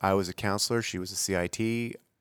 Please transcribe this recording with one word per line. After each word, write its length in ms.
I 120
was 160
a 40
counselor. 480
She 160
was 140
a 40
C 220
I 100
T. 480